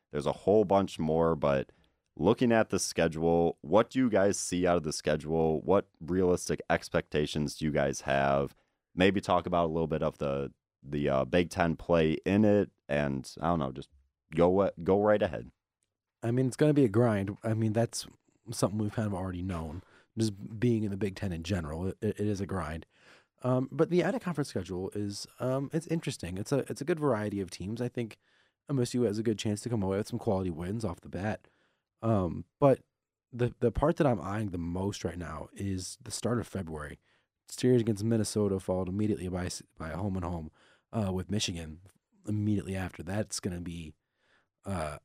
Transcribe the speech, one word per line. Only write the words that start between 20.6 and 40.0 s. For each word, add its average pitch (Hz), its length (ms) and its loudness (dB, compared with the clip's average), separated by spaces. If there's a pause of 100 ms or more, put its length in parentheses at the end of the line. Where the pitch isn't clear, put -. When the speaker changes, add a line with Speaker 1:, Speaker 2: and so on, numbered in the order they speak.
Speaker 2:
in 101 80 -2
the 98 60 -6
Big 98 180 -4
Ten 98 160 -4
in 82 120 -6
general, 82 440 -4
it, 92 140 -4
it 107 180 -2
is 104 220 -2
a 98 40 -2
grind. 82 400 -6 (600)
Um, 127 280 2
but 151 160 2
the 170 160 2
out-of-conference 175 420 -2
schedule 92 460 -6
is, 101 340 -6 (140)
um, 131 320 -2
it's 165 140 -4
interesting. 127 500 -4
It's 110 160 -4
a, 139 60 2 (100)
it's 123 100 -8
a 131 60 -6
good 165 140 -2
variety 107 420 0
of 87 80 -4
teams. 107 320 -8
I 120 80 -2
think 113 280 -6 (520)
M 143 100 0
S 120 140 0
U 123 80 2
has 104 160 2
a 110 60 -2
good 107 140 2
chance 104 240 -2
to 120 80 -6
come 113 140 0
away 95 140 0
with 107 100 -2
some 117 120 -6
quality 95 300 0
wins 90 360 -4
off 90 160 -6
the - 80 -18
bat. 90 400 -6 (520)
Um, 95 440 0 (160)
but 139 180 6 (540)
the, 120 260 -2
the 117 120 2
part 156 260 2
that 156 100 4
I'm 107 140 2
eyeing 101 300 -4
the 87 60 -6
most 90 460 -4
right 87 140 -4
now 78 400 -10
is 95 440 -4
the - 100 -14
start 117 280 -2
of 92 80 -6
February. 76 520 -10 (500)
Series 127 320 4
against 107 240 0
Minnesota, 104 560 0
followed 92 260 -2
immediately 101 400 -2
by 90 200 -4
s-, - 160 -10 (140)
by 80 120 -10
a 78 80 -8
home 95 180 -4